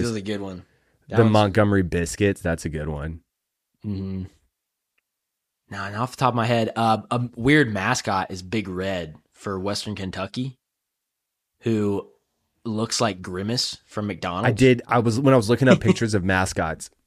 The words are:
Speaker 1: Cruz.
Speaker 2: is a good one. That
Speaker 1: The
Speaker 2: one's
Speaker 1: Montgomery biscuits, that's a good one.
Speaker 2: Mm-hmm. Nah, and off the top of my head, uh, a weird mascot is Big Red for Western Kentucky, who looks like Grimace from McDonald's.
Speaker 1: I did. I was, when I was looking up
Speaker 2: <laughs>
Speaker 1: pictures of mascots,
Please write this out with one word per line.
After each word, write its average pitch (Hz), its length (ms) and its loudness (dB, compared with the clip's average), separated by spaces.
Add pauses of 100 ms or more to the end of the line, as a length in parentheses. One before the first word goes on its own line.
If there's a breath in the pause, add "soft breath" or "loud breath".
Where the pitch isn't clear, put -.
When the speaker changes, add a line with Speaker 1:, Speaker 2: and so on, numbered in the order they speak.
Speaker 1:
Cruz. 117 80 -2
Speaker 2:
is 110 60 -4
a 101 60 -6
good 101 180 -6
one. 92 240 -10 (440)
That 107 80 -4
Speaker 1:
The 117 60 6
Speaker 2:
one's 110 100 6
Speaker 1:
Montgomery 104 500 4
biscuits, 87 600 0
that's 82 240 -2
a - 20 -4
good 76 200 -6
one. 78 320 -8 (640)
Speaker 2:
Mm-hmm. 95 400 -6 (1500)
Nah, 98 160 -10
and 104 100 -10
off 123 160 -6
the - 60 -18
top 127 120 2
of 117 60 -4
my 113 100 0
head, 117 300 0
uh, 110 220 2 (120)
a 120 260 -2
weird 131 360 4
mascot 101 580 -2
is 92 120 -10
Big 95 260 -4
Red 90 480 -6 (160)
for 98 260 -8
Western 101 360 -4
Kentucky, 98 640 -8 (1040)
who 104 480 0 (560)
looks 110 360 -4
like 98 220 -2
Grimace 98 640 -4
from 104 200 -6
McDonald's. 90 420 -2
Speaker 1:
I 117 40 4
did. 123 340 4
I 120 120 2
was, 113 200 2
when 135 140 6
I 135 60 8
was 104 100 2
looking 120 200 4
up 120 120 6
Speaker 2:
<laughs> - 0 -
Speaker 1:
pictures 113 320 2
of 95 120 0
mascots, 92 640 -2 (160)